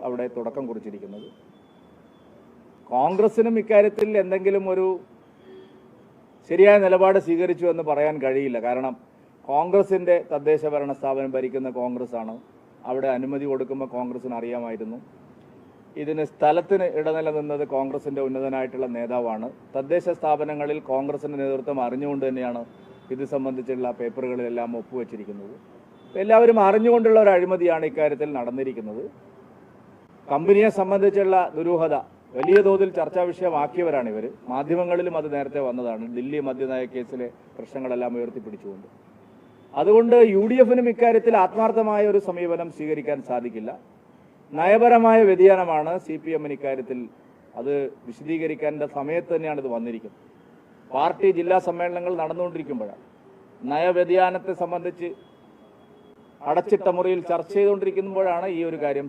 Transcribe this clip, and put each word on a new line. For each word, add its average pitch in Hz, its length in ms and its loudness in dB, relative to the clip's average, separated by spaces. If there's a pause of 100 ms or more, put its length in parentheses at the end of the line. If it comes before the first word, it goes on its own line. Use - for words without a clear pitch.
അവിടെ 123 200 -6 (100)
തുടക്കം 117 340 -8
കുറിച്ചിരിക്കുന്നത്. 104 580 -14 (1600)
കോൺഗ്രസിനും 196 760 2
ഇക്കാര്യത്തിൽ 214 600 2
എന്തെങ്കിലും 190 500 0
ഒരു 185 140 0 (1600)
ശരിയായ 196 260 8 (100)
നിലപാട് 190 400 6
സ്വീകരിച്ചു 170 460 0
എന്ന് 160 180 -4
പറയാൻ 151 340 0
കഴിയില്ല. 131 420 0
കാരണം 123 300 -4 (480)
കോൺഗ്രസിന്റെ 180 720 2 (140)
തദ്ദേശ 151 300 2 (120)
ഭരണ 143 260 -2
സ്ഥാപനം 135 360 -2
ഭരിക്കുന്ന 131 320 -4 (120)
കോൺഗ്രസ്സാണ്. 123 540 -8 (560)
അവിടെ 127 260 -2
അനുമതി 139 360 -6
കൊടുക്കുമ്പോൾ 135 440 -6
കോൺഗ്രസിന് 123 440 -8
അറിയാമായിരുന്നു. 117 580 -8 (1040)
ഇതിന് 156 280 -4
സ്ഥലത്തിന് 175 560 2 (120)
ഇടനില 156 380 -2
നിന്നത് 147 280 -4 (100)
കോൺഗ്രസിന്റെ 139 540 -4
ഉന്നതനായിട്ടുള്ള 131 580 -4 (100)
നേതാവാണ്. 117 500 -4 (300)
തദ്ദേശ 160 320 -2 (100)
സ്ഥാപനങ്ങളിൽ 147 600 -2 (120)
കോൺഗ്രസിന്റെ 143 520 -4
നേതൃത്വം 135 440 -4
അറിഞ്ഞുകൊണ്ട് 139 420 -4
തന്നെയാണ് 123 340 -6 (520)
ഇത് 135 180 -8
സംബന്ധിച്ചുള്ള 127 560 -4 (120)
പേപ്പറുകളിലെല്ലാം 120 720 -6 (100)
ഒപ്പുവച്ചിരിക്കുന്നത്. 104 760 -12 (680)
എല്ലാവരും 226 440 6
അറിഞ്ഞുകൊണ്ടുള്ള 220 580 6
ഒരു 202 120 8
അഴിമതിയാണ് 175 540 2
ഇക്കാര്യത്തിൽ 147 380 0 (100)
നടന്നിരിക്കുന്നത്. 120 640 -6 (1300)
കമ്പനിയെ 196 380 4 (100)
സംബന്ധിച്ചുള്ള 190 560 2 (200)
ദുരൂഹത 165 380 0 (440)
വലിയ 180 280 6
തോതിൽ 196 300 2
ചർച്ചാ 180 340 -2
വിഷയമാക്കിയവരാണ് 151 840 -2
ഇവര്. 107 160 -6 (240)
മാധ്യമങ്ങളിലും 175 680 -2
അത് 151 140 -6
നേരത്തെ 143 340 -6
വന്നതാണ്, 120 360 -6 (120)
ദില്ലി 135 300 -6
മദ്യനയ 131 480 -6
കേസിലെ 123 340 -10 (280)
പ്രശ്നങ്ങളെല്ലാം 123 600 -6
ഉയർത്തിപ്പിടിച്ചുകൊണ്ട്. 104 720 -12 (920)
അതുകൊണ്ട് 226 360 6 (180)
യു 196 160 4
ഡി 254 120 0
എഫിനും 247 300 4
ഇക്കാര്യത്തിൽ 226 420 4 (100)
ആത്മാർത്ഥമായ 214 580 0 (100)
ഒരു 196 160 4
സമീപനം 170 480 -4
സ്വീകരിക്കാൻ 151 420 -6 (100)
സാധിക്കില്ല. 117 420 -6 (880)
നയപരമായ 226 600 6 (100)
വ്യതിയാനമാണ് 180 640 6 (120)
സി 160 200 -10
പി 156 120 -8
എമ്മിന് 147 220 -6
ഇക്കാര്യത്തിൽ, 135 400 -6 (640)
അത് 131 120 -4 (360)
വിശദീകരിക്കേണ്ട 151 760 -6 (140)
സമയത്ത് 165 380 -4
തന്നെയാണ് 156 280 -4
ഇത് 131 140 -6
വന്നിരിക്കുന്നത്. 113 440 -10 (720)
പാർട്ടി 170 440 0
ജില്ലാ 175 180 2 (120)
സമ്മേളനങ്ങൾ 175 520 -4
നടന്നുകൊണ്ടിരിക്കുമ്പോഴാണ്, 156 840 -8 (720)
നയവ്യതിയാനത്തെ 180 800 2 (100)
സംബന്ധിച്ച് 175 460 -8 (1400)
അടച്ചിട്ട 190 460 2
മുറിയിൽ 180 240 0 (100)
ചർച്ച 170 260 -4
ചെയ്തുകൊണ്ടിരിക്കുമ്പോഴാണ് 190 920 0 (120)
ഈ - 100 -2
ഒരു 160 160 -6
കാര്യം 143 240 -2